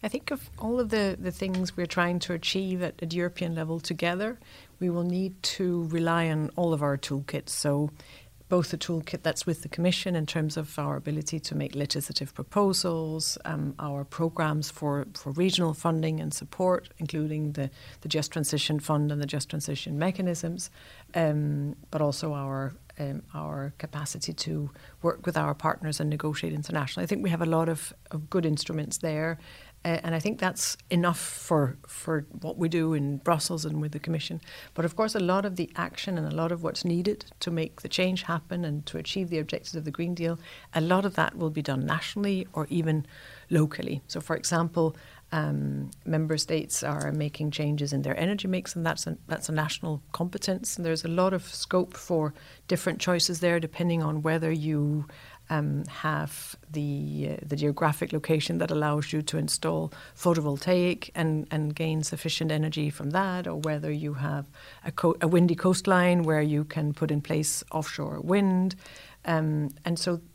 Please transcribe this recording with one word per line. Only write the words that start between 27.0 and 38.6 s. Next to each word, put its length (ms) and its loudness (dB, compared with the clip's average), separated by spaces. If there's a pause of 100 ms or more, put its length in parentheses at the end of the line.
I 20 -6
think 160 0
we 80 2
have 100 0
a 60 2
lot 200 4
of, 260 -4 (180)
of 180 -6
good 160 2
instruments 540 -2
there. 400 -2 (440)
Uh, 180 0
and 140 -2
I 40 2
think 200 -2
that's 380 -2 (120)
enough 300 4
for, 680 2
for 400 -4 (160)
what 160 -6
we 100 2
do 280 2
in 220 0
Brussels 480 2
and 140 -2
with 120 -2
the 80 -6
Commission. 420 -4 (320)
But 100 0
of 120 0
course, 180 2
a 60 0
lot 260 2
of 120 -2
the 180 -2
action 420 -4
and 80 -2
a 100 -2
lot 160 0
of 120 -4
what's 200 -2
needed 420 0 (160)
to 100 -2
make 300 -2
the 60 -10
change 360 0
happen 420 -2